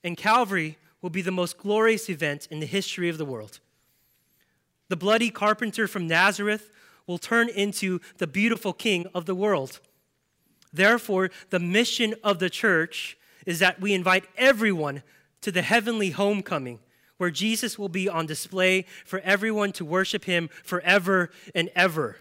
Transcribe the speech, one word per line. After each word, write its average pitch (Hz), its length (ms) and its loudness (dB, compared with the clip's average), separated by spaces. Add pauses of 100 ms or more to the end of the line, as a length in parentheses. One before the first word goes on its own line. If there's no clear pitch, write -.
And 170 120 -4
Calvary 196 600 0 (240)
will 180 80 -8
be 175 120 -4
the 180 100 -4
most 180 260 -4
glorious 220 520 2
event 147 420 -4
in 151 80 -8
the 156 60 -6
history 175 440 -4
of 160 80 -6
the 156 80 -6
world. 117 340 -12 (1300)
The 190 60 -2
bloody 214 360 2
carpenter 214 560 0
from 180 200 -6
Nazareth 202 640 2 (360)
will 175 100 -6
turn 233 320 2
into 196 500 -2 (180)
the 180 100 -2
beautiful 202 460 0
king 185 420 -2
of 175 100 -4
the 185 100 -2
world. 185 440 -2 (960)
Therefore, 190 580 2 (180)
the 185 100 0
mission 214 540 0 (100)
of 202 160 2
the 180 100 0
church - 680 0 (280)
is 170 140 -4
that 185 200 4
we 202 140 0
invite 185 320 2 (120)
everyone 202 640 2 (400)
to 208 100 -4
the 180 100 0
heavenly 214 480 0
homecoming, 165 680 -2 (360)
where 175 160 -2
Jesus 214 480 -4
will 196 100 -6
be 185 200 -2
on 160 160 -2
display 185 600 0 (200)
for 190 160 -6
everyone 202 520 0
to - 120 -10
worship 185 400 -2
him 170 240 0 (140)
forever 180 680 2 (240)
and 165 180 0
ever. 156 480 0